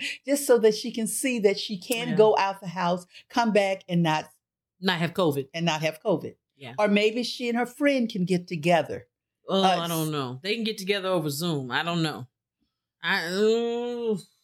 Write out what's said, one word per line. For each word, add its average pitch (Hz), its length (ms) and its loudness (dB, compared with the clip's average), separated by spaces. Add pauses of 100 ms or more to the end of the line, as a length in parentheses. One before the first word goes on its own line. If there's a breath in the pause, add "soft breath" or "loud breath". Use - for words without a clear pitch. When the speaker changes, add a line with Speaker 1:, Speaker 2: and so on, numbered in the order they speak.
(260 loud breath)
Speaker 1:
just 277 200 0
so 240 140 6
that 214 140 6
she 226 160 -6
can 220 160 -4
see 254 340 -2
that 196 180 2
she - 200 -8
can 240 320 -4
Speaker 2:
Yeah. 208 40 -2
Speaker 1:
go 214 240 6
out 196 240 -2
the 196 60 -10
house, 175 380 -2 (220 loud breath)
come 233 240 0
back 196 380 2
and 175 120 4
not 156 280 0 (500)
Speaker 2:
Not 180 200 0
have 170 120 -2
covid. 143 400 0
Speaker 1:
and 170 140 -2
not 156 160 0
have 156 200 -2
covid. 147 340 -2 (200)
Speaker 2:
Yeah. 131 220 -16
Speaker 1:
Or 208 100 4
maybe 214 360 2
she 240 260 -6
and 233 80 -2
her 240 80 0
friend 269 420 0
can 180 160 -4
get 175 240 0
together. 156 580 0 (400)
Speaker 2:
Oh, 190 160 0
Speaker 1:
Uh, 185 200 4
Speaker 2:
I 170 60 -4
don't 160 240 -2
know. 131 300 -4
They 202 120 -4
can 233 100 -4
get 214 140 -4
together 190 320 -2
over 165 180 0
Zoom. 143 420 -4
I 139 120 0
don't 170 200 -2
know. 127 240 -4 (760)
I, 175 260 0
ooh, 233 880 0 (240)